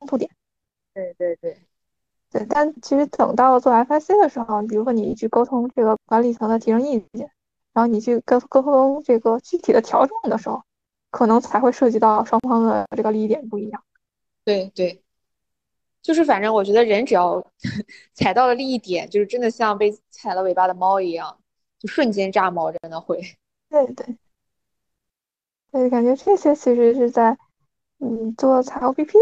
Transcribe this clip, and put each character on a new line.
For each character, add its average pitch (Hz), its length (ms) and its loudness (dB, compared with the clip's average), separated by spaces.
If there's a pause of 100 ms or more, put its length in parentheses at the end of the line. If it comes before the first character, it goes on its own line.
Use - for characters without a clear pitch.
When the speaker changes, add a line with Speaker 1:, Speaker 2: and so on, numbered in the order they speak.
Speaker 1:
突 277 100 -4
点。 254 140 -4 (640)
Speaker 2:
对。 180 240 -10
对， 170 180 -4
对， 170 160 -10
对。 - 100 -20 (680)
Speaker 1:
对， 220 180 -6
但 302 320 -2
其 - 160 -2
实 285 120 2
等 - 280 -2
到 254 240 4
做 262 100 2
F 233 220 2
I 294 80 2
C 392 180 2
的 381 120 6
时 254 100 -10
候， 214 220 -4
比 220 120 -6
如 214 100 0
说 254 60 -2
你 226 240 -2
去 226 140 -4
沟 233 160 2
通 247 320 -4
这 240 80 2
个 220 100 2 (120)
管 226 160 0
理 240 100 0
层 233 160 -6
的 226 100 0
提 226 120 -4
升 226 100 2
意 269 180 -2 (140)
见， 220 180 -12 (440)
然 233 100 2
后 - 20 0
你 220 140 0
去 233 200 0
沟， 247 280 2
沟 262 140 2
通 277 420 2
这 233 140 2
个 226 220 0
具 - 180 -6
体 - 120 -4
的 - 120 4
调 262 240 0
整 427 100 -4 (140)
的 220 80 -2
时 - 100 -12
候， 226 140 -8 (480)
可 - 160 0
能 220 120 4
才 - 220 -2
会 247 100 2
涉 247 200 2
及 220 80 0
到 214 260 2
双 226 160 0
方 233 240 0
的 214 320 -2
这 220 60 -2
个 214 100 -2
利 214 100 -2
益 214 60 -2
点 254 220 -4
不 208 80 -6
一 214 100 -8
样。 - 160 -16 (600)
Speaker 2:
对， 196 300 -2
对。 175 240 -4 (1000)
就 - 120 -2
是 320 120 2
反 220 180 2
正 220 100 0
我 208 120 2
觉 202 80 -2
得 233 120 4
人 220 220 0
只 254 80 0
要 180 260 2 (200)
<laughs> - 520 -12
踩 - 220 -2
到 254 140 4
了 240 80 2
利 262 120 -6
益 262 80 -2
点， 180 320 -6
就 208 120 0
是 208 60 0
真 247 140 -6
的 233 80 0
像 220 300 -2
被 208 180 0 (140)
踩 202 240 -8
了 185 80 -2
尾 185 100 0
巴 185 140 2
的 185 80 -2
猫 190 260 0
一 180 120 -4
样， 165 260 -10 (400)
就 - 80 -12
瞬 247 240 -2
间 196 220 -4
炸 190 180 0
毛， 165 220 -4
真 165 180 -12
的 160 100 -12
会。 170 200 -6 (480)
Speaker 1:
对， 294 260 0
对。 240 240 -14 (1500)
对， 254 180 0
感 240 160 0
觉 254 120 2
这 403 200 2
些 294 200 2
其 247 180 0
实 233 180 4
是 247 160 2
在， 233 300 2 (600)
嗯， 226 340 -6
做 262 260 2
财 254 260 -6
务 262 60 -2
B 302 120 -4
P 302 180 -14